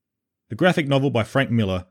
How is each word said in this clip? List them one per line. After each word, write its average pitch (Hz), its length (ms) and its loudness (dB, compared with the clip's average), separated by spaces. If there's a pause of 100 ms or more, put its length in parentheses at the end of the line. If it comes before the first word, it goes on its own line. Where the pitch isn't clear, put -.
(500)
The 110 60 -10
graphic 170 300 2
novel 139 220 2
by 120 140 0
Frank 135 280 -2
Miller 95 400 0